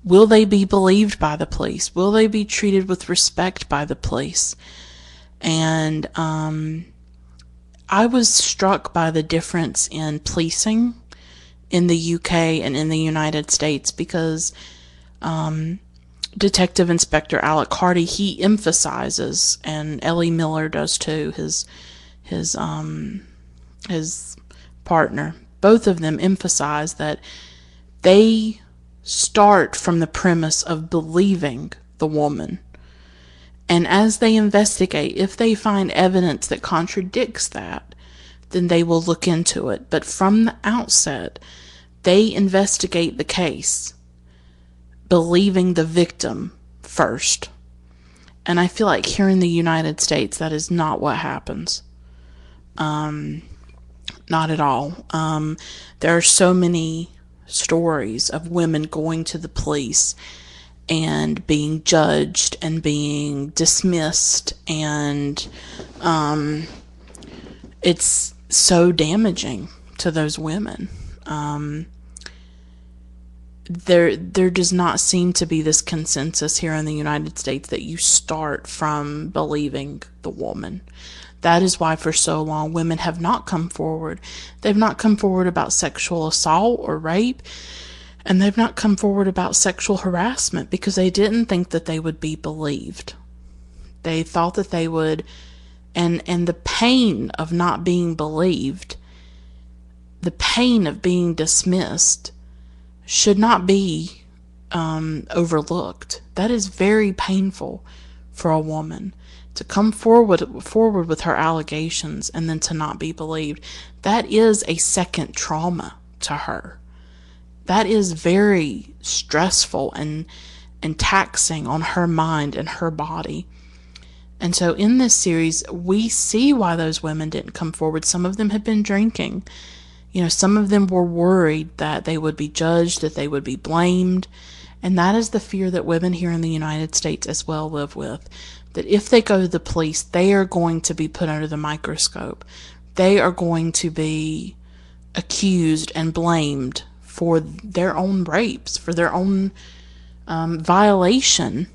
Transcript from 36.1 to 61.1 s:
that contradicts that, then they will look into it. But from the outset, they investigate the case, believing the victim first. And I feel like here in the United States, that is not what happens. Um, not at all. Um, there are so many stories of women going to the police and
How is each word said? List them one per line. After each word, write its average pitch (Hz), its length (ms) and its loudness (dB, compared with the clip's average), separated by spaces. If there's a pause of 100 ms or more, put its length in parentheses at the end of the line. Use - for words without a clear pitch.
that - 160 -6
contradicts 190 840 -2
that, - 460 -12 (560)
then 180 180 0
they 170 140 4
will 170 200 2
look 170 260 0
into 170 400 0
it. - 220 -6
But - 140 0
from 208 400 4
the 226 200 -2
outset, 202 760 0 (640)
they 202 280 6
investigate 190 840 0
the 151 60 -2
case, - 680 -4 (1160)
believing 180 680 4
the 165 100 2
victim - 720 -2 (260)
first. - 680 -2 (960)
And 175 120 2
I 180 100 4
feel 214 180 0
like 151 180 2
here - 240 2
in 190 120 4
the 175 80 2
United 165 520 0
States, 131 380 -2
that 160 140 -4
is 151 180 -6
not 160 300 0
what 143 180 -2
happens. - 640 -8 (960)
Um, 151 640 -4 (880)
not 160 200 0
at 156 100 -2
all. 143 500 -2
Um, 156 480 -4 (420)
there 165 160 4
are 170 60 4
so 185 320 4
many 170 560 0 (360)
stories 151 840 -2
of 160 180 -8
women 165 360 0
going 160 400 -4
to - 140 -8
the 165 100 -10
police - 680 -2 (760)
and 156 580 -2